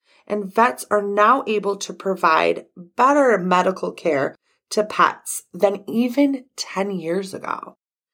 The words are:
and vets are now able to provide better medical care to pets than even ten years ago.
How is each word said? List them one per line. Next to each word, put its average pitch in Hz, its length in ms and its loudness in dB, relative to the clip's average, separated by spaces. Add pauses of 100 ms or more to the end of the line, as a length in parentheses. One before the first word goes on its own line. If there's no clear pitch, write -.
(260)
and 208 260 -6
vets 247 380 2
are 208 120 0
now 208 440 2
able 202 300 -2
to 190 160 -12
provide 170 720 0 (100)
better 247 600 2
medical 180 540 0
care - 420 -2 (360)
to 214 120 0
pets - 720 -2
than 196 360 0
even 254 580 0 (100)
ten 196 340 -6
years 185 440 -6
ago. - 420 -10 (380)